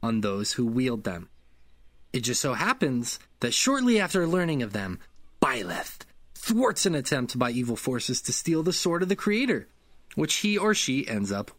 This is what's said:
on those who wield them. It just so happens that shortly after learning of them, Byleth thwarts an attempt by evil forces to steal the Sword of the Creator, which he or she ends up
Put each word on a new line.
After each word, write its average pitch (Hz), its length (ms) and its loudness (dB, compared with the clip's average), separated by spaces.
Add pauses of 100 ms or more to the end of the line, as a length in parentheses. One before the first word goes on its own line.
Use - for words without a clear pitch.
on 113 200 0
those 101 320 -2
who 123 100 -2
wield 117 400 -2
them. 90 240 -6 (840)
It 131 60 0
just 117 200 -2
so 135 140 0
happens 139 640 0 (220)
that - 120 0
shortly 247 480 4
after 180 260 2
learning 165 360 0
of 104 100 -6
them, 98 280 -4 (420)
Byleth 127 560 -2 (360)
thwarts 226 520 2
an 175 80 4
attempt 127 440 -2
by 120 120 2
evil 120 260 0
forces 123 460 -2
to - 100 -2
steal 160 300 2
the 175 100 2
Sword 170 300 2
of 185 80 0
the 202 60 2
Creator, 208 520 0 (460)
which 151 220 0
he 208 200 2
or 208 160 2
she 135 340 0
ends 101 240 -2
up 101 280 -4